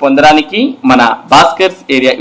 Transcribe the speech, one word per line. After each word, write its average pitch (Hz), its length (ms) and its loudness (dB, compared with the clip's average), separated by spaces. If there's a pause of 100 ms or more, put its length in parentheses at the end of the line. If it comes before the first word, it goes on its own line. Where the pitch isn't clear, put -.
పొందడానికి 151 580 0 (300)
మన 127 100 2 (320)
భాస్కర్స్ 185 480 0 (160)
ఏరియా 127 240 0